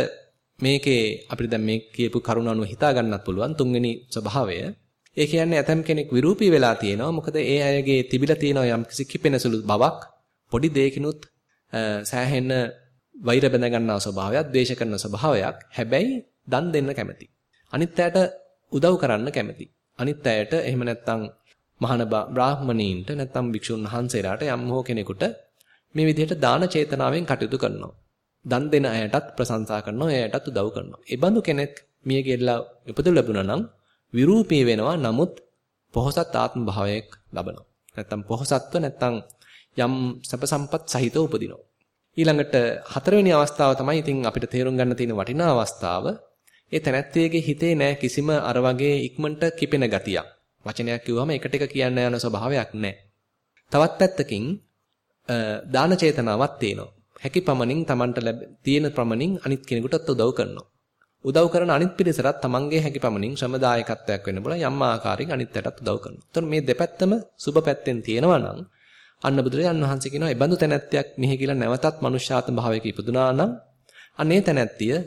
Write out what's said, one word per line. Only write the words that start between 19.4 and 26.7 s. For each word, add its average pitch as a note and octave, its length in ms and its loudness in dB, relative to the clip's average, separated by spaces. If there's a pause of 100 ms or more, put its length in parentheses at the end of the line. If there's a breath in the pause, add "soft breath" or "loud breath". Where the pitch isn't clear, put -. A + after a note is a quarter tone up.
අනිත් D3 260 -4
අයට G#2+ 300 0
එහෙම B2+ 260 -2
නැත්නම් A2+ 400 -4 (600 soft breath)
මහාන A#2+ 220 0
බා-, G#2+ 240 -2
බ්‍රාහ්මණීන්ට A#2+ 840 -2
නැත්නම් C3+ 380 -4
භික්ෂුන් A2+ 340 -6
වහන්සේලාට A2 600 -4
යම් B2 220 -2
හෝ B2+ 180 -2
කෙනෙකුට G#2+ 400 -4 (720 soft breath)
මේ D#3 100 2
විදිහට D#3 340 0
දාන C3+ 240 4
චේතනාවෙන් D3+ 600 0